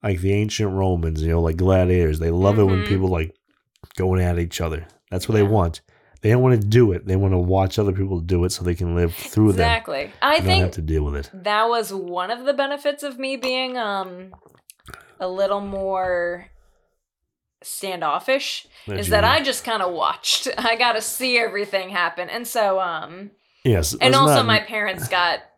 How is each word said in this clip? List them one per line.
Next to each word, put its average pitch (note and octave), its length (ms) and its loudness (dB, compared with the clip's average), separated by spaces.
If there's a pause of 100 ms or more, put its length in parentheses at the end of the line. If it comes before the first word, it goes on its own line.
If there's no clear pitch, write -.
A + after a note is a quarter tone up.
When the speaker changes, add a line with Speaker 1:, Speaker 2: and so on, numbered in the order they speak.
Speaker 1:
like G2 180 -2
the G2 120 0
ancient G#2 400 0
Romans, E2+ 500 0
you D#2+ 80 0
know, E2 100 2
like E2 160 0
gladiators. F2+ 600 4
They D#2+ 140 -2
love G2 260 4
it G#2 60 6
when F#2+ 160 4
Speaker 2:
Mm-hmm. G#2 80 -4
Speaker 1:
people, F#2+ 200 2
like, F2 280 -4 (600)
going F#2 240 0
at F2 200 0
each E2+ 200 -4
other. D#2+ 280 -6 (240)
That's F#2 160 -6
what A2+ 80 2
they G#2 60 6
Speaker 2:
Yeah. G2 60 4
Speaker 1:
want. F#2+ 320 2 (420)
They G#2+ 80 2
don't B2 120 4
wanna B2+ 140 6
do A2 340 6
it. F2 160 -4
They F#2+ 100 0
wanna F#2+ 220 2
watch F#2+ 400 2
other G2+ 140 2
people F#2+ 260 -2
do F2 260 0
it F2+ 60 0
so - 140 -8
they F2 100 0
can E2+ 220 -2
live E2+ 180 0
through G#2+ 380 2
them F#2 140 0
Speaker 2:
Exactly. G3 440 -2 (120)
I D4 140 4
Speaker 1:
and - 80 0
not - 60 2
Speaker 2:
think F#4 120 4
Speaker 1:
have - 100 0
to - 100 -8
deal D#2 220 -2
with C#2+ 100 -4
it. C#2+ 200 -8
Speaker 2:
that G#3 340 0
was A3+ 240 -2
one F3+ 400 -6
of B3 140 -8
the C#4 80 0
benefits C#4+ 500 -4
of C4 140 -10
me C4+ 180 -6
being, B3+ 400 -4
um, F#3+ 580 -8 (880)
a F#3 80 -4
little G3 320 0
more F#3 840 -4 (1160)
standoffish, F3+ 1040 -4 (200)
Speaker 1:
That G2+ 120 -4
Speaker 2:
is G2+ 80 -4
Speaker 1:
you - 60 0
Speaker 2:
that G#3 120 4
I C#4 180 2
just C4 220 -4
kinda G#3 240 -2
watched. D#3+ 680 -2
<laughs> - 40 -8
I A#3 180 0
gotta A#3 240 2
see B3 380 -2
everything G3+ 520 -4
happen. F3 380 -4
And A#3+ 180 -8
so, G3 340 0
um, F3 500 -8 (340)
Speaker 1:
Yes, F2 280 2
Speaker 2:
and B3+ 200 2
Speaker 1:
that's C4+ 40 6
Speaker 2:
also C4+ 200 6
Speaker 1:
not B3+ 100 4
Speaker 2:
my A3 140 4
parents G#3 480 -6
got F3 320 0 (180)